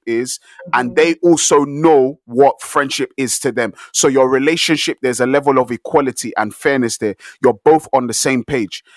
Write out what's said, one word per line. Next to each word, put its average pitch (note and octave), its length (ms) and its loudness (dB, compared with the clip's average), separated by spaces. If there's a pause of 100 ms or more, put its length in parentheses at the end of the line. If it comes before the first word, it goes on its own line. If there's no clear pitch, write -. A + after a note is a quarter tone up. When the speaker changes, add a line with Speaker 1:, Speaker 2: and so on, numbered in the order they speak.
Speaker 1:
is, A#2 340 -4 (320)
and B2 180 0
Speaker 2:
Mm-hmm. A#2+ 40 -12
Speaker 1:
they D#3+ 280 4
also D#3 420 4
know C#3+ 600 2
what B2+ 380 2
friendship C#3 560 -4
is B2+ 220 -2
to C3 120 -4
them. A2+ 220 -4 (180)
So D#3 160 0
your C3 220 2
relationship, D3+ 720 0
there's B2 180 -2
a B2 60 2
level C3+ 320 2
of B2 120 0
equality B2 680 -4
and G#2+ 160 -4
fairness C3 440 -2
there. G#2 180 -4 (280)
You're A#2+ 200 2
both D#3 280 4
on B2+ 140 0
the A2+ 80 -6
same C3 300 -2
page. A#2+ 380 -6 (140)